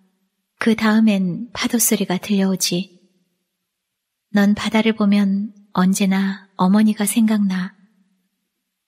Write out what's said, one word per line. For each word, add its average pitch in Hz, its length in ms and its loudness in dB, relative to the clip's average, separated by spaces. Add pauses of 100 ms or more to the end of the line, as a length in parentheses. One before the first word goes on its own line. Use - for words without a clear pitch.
(580)
그 226 180 0
다음엔 214 760 0
파도 - 260 -4
소리가 196 400 -2
들려오지. 190 840 -2 (1300)
넌 202 240 2
바다를 220 400 -2
보면 202 580 0 (200)
언제나 190 840 -2
어머니가 208 500 2
생각나. 202 680 0 (1120)